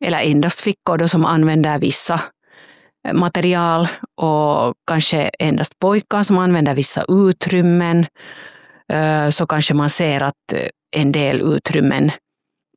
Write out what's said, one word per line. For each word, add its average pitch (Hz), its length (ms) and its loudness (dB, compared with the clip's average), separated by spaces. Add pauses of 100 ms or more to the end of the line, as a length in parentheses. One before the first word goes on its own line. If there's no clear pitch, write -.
eller 165 140 -2
endast 147 420 0
flickor 185 360 -2
då, 170 100 0
som 160 180 2
använder 156 520 2
vissa 151 440 -2 (920)
material 170 720 0 (280)
och 151 580 0 (140)
kanske 160 520 0
endast - 400 -2
pojkar 208 440 0
som 196 140 2
använder 170 380 2
vissa - 320 -2
utrymmen. 175 1000 2 (840)
Eh, 156 380 0
så 151 180 -2
kanske 151 260 0
man 147 160 2
ser 147 340 -2
att, - 300 -6
eh, - 160 -4 (260)
en 147 160 2
del 143 300 0
utrymmen 147 680 0 (640)